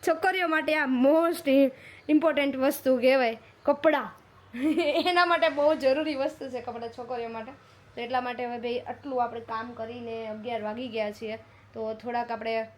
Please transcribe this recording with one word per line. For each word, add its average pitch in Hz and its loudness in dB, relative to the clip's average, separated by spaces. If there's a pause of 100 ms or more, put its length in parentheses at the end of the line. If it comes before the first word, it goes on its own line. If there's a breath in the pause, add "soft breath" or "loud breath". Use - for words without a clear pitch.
છોકરીઓ 359 0
માટે 311 2
આ 302 2
મોસ્ટ 294 4 (600 loud breath)
ઇમ્પોર્ટન્ટ 294 4
વસ્તુ 262 2
કહેવાય, 247 4 (280 loud breath)
કપડાં. 285 2 (420)
<laughs> 302 0
એના 349 4
માટે 330 4
બહુ 294 4
જરૂરી 285 0
વસ્તુ 269 -6
છે 240 -8
કપડાં 233 -10
છોકરીઓ 233 -8
માટે. 226 -12 (440 soft breath)
તો 233 -8
એટલા 247 -2
માટે 247 -6
હવે 240 -6
ભાઈ 240 -4
આટલું 254 -4
આપણે 233 -6
કામ 226 -8
કરીને 226 -10
અગિયાર 220 -6
વાગી 220 -6
ગયા 214 -4
છીએ, 214 -10 (380 soft breath)
તો 220 -6
થોડાક 233 -6
આપણે 226 -4 (100)